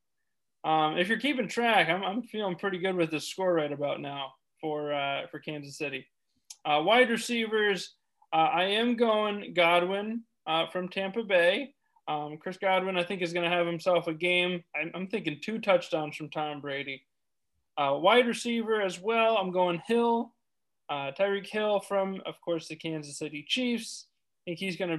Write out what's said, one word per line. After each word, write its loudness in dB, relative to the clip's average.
Um, 2
if 2
you're 0
keeping 0
track, 4
I'm, 0
I'm -4
feeling -4
pretty -4
good 0
with 0
the -4
score -2
right 0
about -4
now -10
for, -4
uh, -2
for -10
Kansas -12
City. -6
Uh, 4
wide 6
receivers, 0
uh, 4
I 2
am 2
going 0
Godwin, 2
uh, 0
from -6
Tampa -4
Bay. 4
Um, -4
Chris -8
Godwin, 2
I 2
think, -4
is -2
gonna 0
have 2
himself 2
a -2
game. 0
I'm, -4
I'm -6
thinking -4
two -6
touchdowns 0
from -10
Tom -6
Brady. -8
Uh, 2
wide 8
receiver 0
as -2
well, 2
I'm 0
going 2
Hill. 2
Uh, -4
Tyreek 0
Hill 0
from, -2
of -12
course, -4
the -10
Kansas -8
City -10
Chiefs. -2
I -10
think -8
he's -4
gonna -2